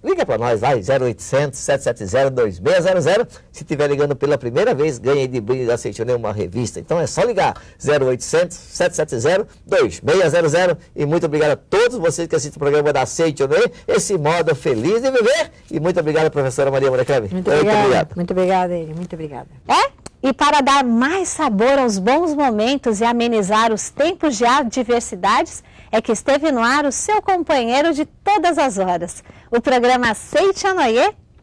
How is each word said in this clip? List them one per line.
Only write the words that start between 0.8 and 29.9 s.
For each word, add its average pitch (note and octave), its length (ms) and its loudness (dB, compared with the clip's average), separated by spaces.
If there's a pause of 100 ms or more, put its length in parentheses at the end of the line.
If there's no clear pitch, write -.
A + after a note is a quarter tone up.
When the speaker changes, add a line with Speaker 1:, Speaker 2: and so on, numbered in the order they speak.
Speaker 1:
oitocentos, C3+ 540 -2
sete C#3 240 -2
sete A#2 220 -4
zero, C3 240 2
dois A2+ 300 -2
meia D#3+ 200 2
zero F3+ 220 2
zero. F#3 260 0 (240)
Se - 140 -18
tiver D3 220 -2
ligando C#3+ 280 0
pela C#3+ 220 0
primeira C#3+ 360 0
vez, C#3+ 260 -2
ganha C3+ 220 0
aí C3 60 -2
de B2 140 -4
brinde B2 240 -2
da A#2 80 2
Aceite, A2+ 320 -6
né? B2 100 0
Uma A2+ 160 -4
revista. G2+ 480 -6
Então E3 200 -4
é D#3+ 80 -2
só - 160 -2
ligar, F#3 360 0 (220)
zero C#3 240 2
oitocentos, D#3+ 520 -2
sete - 380 -4
sete D3+ 240 -4
zero, F3+ 280 0 (180)
dois C3 360 0
meia E3+ 280 2
zero E3 200 2
zero. F3 280 2 (180)
E D3 100 -2
muito D#3+ 200 0
obrigado D3+ 260 2
a C3 40 2
todos A4 420 0
vocês E3 300 -2
que E3 80 -4
assistem D3 220 -4
o - 20 -16
programa C#3+ 340 2
da C3+ 80 0
Aceite, C#3 460 -2
né? D3+ 100 2 (300)
Esse G3+ 300 0
modo D#3+ 380 0
feliz D3+ 460 0
de C4 100 0
viver. C4 400 2 (180)
E D#3+ 100 -6
muito F3+ 200 0
obrigado, D#3 320 0
professora C#3 400 0
Maria C3+ 180 2
Murakami. B2+ 400 0
Speaker 2:
Muito F3+ 220 -4
obrigada, G3+ 280 4
Speaker 1:
obrigado. F3 360 2
Speaker 2:
muito F3 160 -6
obrigada, F3+ 460 0
Eli, D#3 160 -10
muito F3 200 -10
obrigada. D3 340 -14 (200)
Speaker 3:
É? G4 400 0 (140)
E C4+ 120 0
para D4 280 2
dar C#4 220 4
mais C4 460 0
sabor C4 480 2
aos A#3 220 2
bons D4 340 2
momentos A#3+ 680 0
e - 40 0
amenizar A3+ 680 2
os G#3+ 180 -6
tempos D#4 460 -2
de A3+ 100 0
adversidades, A#3+ 1200 0 (280)
é A3+ 100 0
que A#3+ 100 -4
esteve C#4+ 400 0
no B3 80 0
ar C4+ 260 2
o C4+ 60 0
seu G#4+ 300 -2
companheiro D4 720 0
de D4 120 -2
todas F4 520 0
as C4 200 0
horas, F3+ 460 -4 (260)
o A#3 120 0
programa B3 480 2